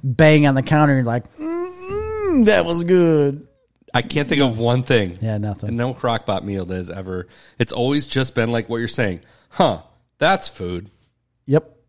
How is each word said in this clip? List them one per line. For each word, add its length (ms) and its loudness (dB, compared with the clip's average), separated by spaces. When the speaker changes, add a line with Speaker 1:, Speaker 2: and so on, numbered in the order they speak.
Speaker 1:
bang 440 6
on 80 4
the 80 0
counter 340 4
and 80 2
you're 80 0
like, 220 -4
"Mm-mm, 1080 -2
that 200 2
was 180 -4
good." 640 2
Speaker 2:
I 80 2
can't 280 -4
think 120 2
of 160 0
one 260 0
thing. 380 0
Speaker 1:
Yeah, 160 -4
nothing. 380 -6
Speaker 2:
No 180 -4
crock 320 -4
pot 200 -4
meal 200 -6
that 100 -6
has 140 -8
ever, 380 -10
it's 140 0
always 320 -2
just 300 -2
been 160 0
like 180 -4
what 80 -4
you're 100 -4
saying. 340 -4
Huh, 320 0
that's 280 2
food. 420 -10
Speaker 1:
Yep. 280 0